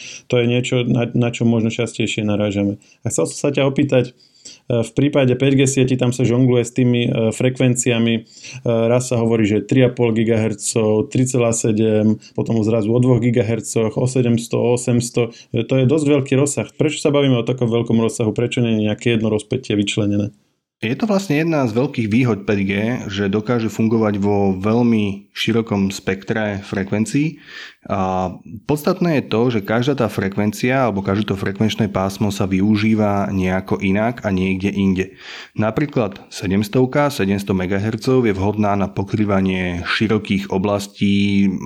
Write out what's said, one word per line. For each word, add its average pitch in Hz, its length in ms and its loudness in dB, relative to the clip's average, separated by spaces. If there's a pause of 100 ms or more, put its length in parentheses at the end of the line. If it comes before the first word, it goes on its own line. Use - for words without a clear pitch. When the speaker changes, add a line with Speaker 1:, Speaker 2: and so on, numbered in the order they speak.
(300)
Speaker 1:
to - 80 2
je 120 80 2
niečo, 123 400 0
na, 120 240 0
na 120 240 0
čo - 80 -4
možno 113 320 2
častejšie 110 480 -4
narážame. 101 560 -2 (240)
A - 80 -4
chcel 160 200 -2
som - 80 -12
sa 147 160 0
ťa 139 160 2
opýtať, 135 400 0
e, - 20 -20 (720)
v 113 160 -8
prípade 139 400 2
päť 139 160 2
G 135 160 4
sieti 131 240 2
tam 123 160 0
sa 127 160 0
žongluje 123 400 4
s - 80 -14
tými, 120 320 2
e, - 40 -2 (200)
frekvenciami. 123 880 2
E, - 20 -12 (460)
raz 120 480 2
sa 117 80 0
hovorí, 113 240 2
že 104 160 2
tri 131 240 4
a - 80 4
pol 120 160 2
gigahercov, 110 960 0
tri 127 160 0
celá 120 320 2
sedem, 110 640 2 (160)
potom 113 320 -2
zrazu 110 240 0
o 120 80 2
dvoch 123 240 2
gigahercoch, 113 720 0
o 127 160 0
sedemsto, 120 480 0
o 117 160 2
osemsto. 120 560 0 (240)
E, 117 80 0
to 135 160 0
je 131 80 4
dosť 151 200 2 (120)
veľký 135 160 2
rozsah. 127 320 0
Prečo - 320 -2
sa 147 160 2
bavíme 139 240 4
o 117 80 -2
takom 127 240 0
veľkom 113 320 2
rozsahu? 107 320 0
Prečo 120 240 -2
nie 117 160 2
je 107 160 0
nejaké 117 240 0
jedno 110 160 0
rozpätie - 480 -2
vyčlenené? 104 560 -2 (420)
Speaker 2:
Je 117 160 -4
to 220 160 -4
vlastne 190 320 0
jedna 160 240 0
z 110 80 0
veľkých 127 320 0
výhod 110 400 2
päť 104 240 0
G, 98 40 0 (360)
že 98 240 -2
dokáže 110 400 -2
fungovať 110 480 0
vo 101 400 2
veľmi 107 720 0
širokom 107 560 -2
spektre 101 720 -4
frekvencií. 110 800 -2 (460)
A 92 480 -2 (320)
podstatné 165 560 0
je - 80 -8
to, 110 160 2
že 113 160 0
každá 120 320 0
tá 120 160 0
frekvencia 107 800 -2
alebo 98 160 -4
každé 104 240 0
to 98 80 -2
frekvenčné 104 480 -2
pásmo 98 480 -2
sa - 80 -4
využíva 101 880 2
nejako 92 480 -2
inak 107 480 -2
a 98 80 -2
niekde 95 400 -2
inde. 95 400 0 (400)
Napríklad 110 720 -2
sedemstovka, 127 880 0
sedemsto 101 400 0
megahercov 110 720 0
je 101 80 2
vhodná 101 400 0
na 98 160 0
pokrývanie 95 960 -2
širokých 107 640 0
oblastí, 101 960 0 (200)